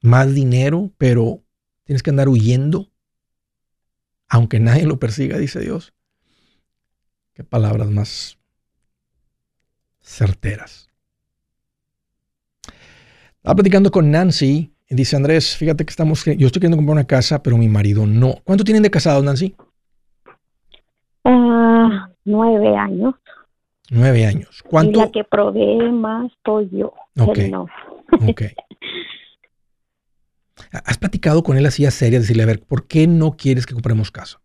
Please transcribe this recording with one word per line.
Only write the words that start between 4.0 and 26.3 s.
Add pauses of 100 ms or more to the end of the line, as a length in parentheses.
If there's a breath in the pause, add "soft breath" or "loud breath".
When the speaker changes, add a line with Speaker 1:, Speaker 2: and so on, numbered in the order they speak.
Speaker 1:
aunque
nadie
lo
persiga,
dice
Dios. (1400)
Qué
palabras
más (1600)
certeras. (2500 soft breath)
Estaba
platicando
con
Nancy (160)
y
dice,
"Andrés,
fíjate
que
estamos,
yo
estoy
queriendo
comprar
una
casa,
pero
mi
marido
no."
¿Cuánto
tienen
de
casados,
Nancy? (1700)
Speaker 2:
Ah, (140)
nueve
años. (800 soft breath)
Speaker 1:
Nueve
años.
¿Cuánto?
Speaker 2:
Y
la
que
provee
más (140)